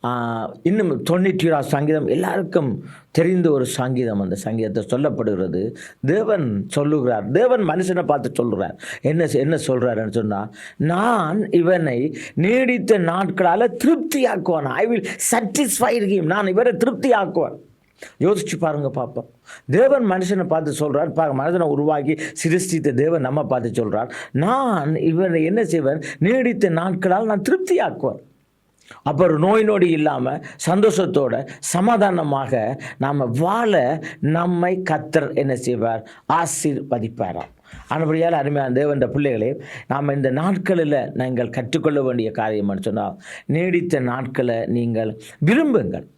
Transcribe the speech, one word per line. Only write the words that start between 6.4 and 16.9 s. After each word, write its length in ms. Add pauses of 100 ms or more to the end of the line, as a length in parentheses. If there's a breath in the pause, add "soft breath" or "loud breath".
சொல்லுகிறார், 640
தேவன் 300
மனுஷனை 440
பார்த்து 300
சொல்லுகிறார். 460 (200 loud breath)
என்ன 240
செ-, 100
என்ன 220 (100)
சொல்றாருன்னு 440
சொன்னா, 400 (260 loud breath)
"நான் 760
இவனை 680 (180 loud breath)
நீடித்த 640
நாட்களால 840
திருப்தியாக்குவான்." 760
I 240
will 180 (260 loud breath)
satisfy 600
him. 320
நான் 240
இவரை 260
திருப்தியாக்குவேன். 840 (640 loud breath)